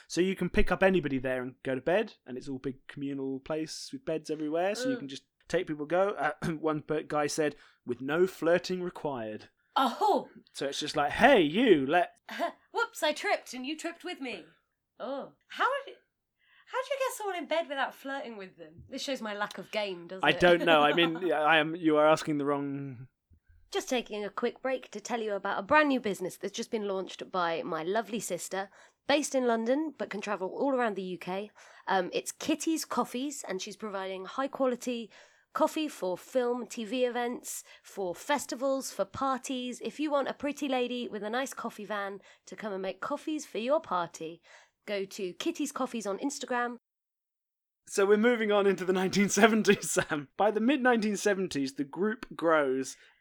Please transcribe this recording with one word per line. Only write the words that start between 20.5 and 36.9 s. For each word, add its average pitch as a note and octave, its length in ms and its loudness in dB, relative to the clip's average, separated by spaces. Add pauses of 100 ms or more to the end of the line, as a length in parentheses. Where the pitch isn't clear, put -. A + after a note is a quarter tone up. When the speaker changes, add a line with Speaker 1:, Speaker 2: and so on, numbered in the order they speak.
Speaker 1:
know. D#3+ 160 8
I D3 120 6
Speaker 2:
<laughs> D#3+ 60 4
Speaker 1:
mean, E3+ 320 2
I D3+ 260 6
am, D#3+ 180 2
you D#3 220 2
are D3+ 100 8
asking D#3 300 4
the C#3+ 80 -2
wrong C#3 640 -4 (640)
Speaker 2:
Just - 180 -4
taking A3+ 340 -2
a G3+ 60 -6
quick - 320 -4
break C4 300 -4
to G#3 100 -10
tell A#3 200 -6
you G#3+ 120 -2
about G3 260 -2
a G3+ 40 -4
brand D4+ 260 6
new C4 100 4
business F#3 380 -4
that's - 180 -8
just A3+ 160 -8
been G#3 160 -2
launched F#3+ 440 -6
by E3+ 320 0
my D#3+ 200 -4
lovely G#3 360 -2
sister, F#3 500 -6 (380)
based C#4+ 280 2
in B3+ 120 2
London, A#3+ 500 0
but G#3 140 -6
can G3+ 100 -6
travel F#3+ 280 -4
all B3+ 240 0
around A#3+ 220 0
the G3 80 -4
U F#3 140 -6
K. G3 320 -6 (380)
Um, F#3 260 2
it's - 180 -4
Kitty's - 540 -2
Coffees, B3+ 600 -4
and F#3+ 140 -6
she's G#3 140 -10
providing F#3+ 500 -8
high-quality B3 840 -2 (440)
coffee D4+ 340 0
for F#3 300 -6
film, B3 480 -2
T - 200 -10
V B3 200 0